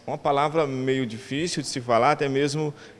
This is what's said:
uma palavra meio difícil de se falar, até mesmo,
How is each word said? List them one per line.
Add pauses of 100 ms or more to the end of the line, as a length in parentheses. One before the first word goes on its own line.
uma
palavra
meio
difícil
de
se
falar,
até
mesmo, (260)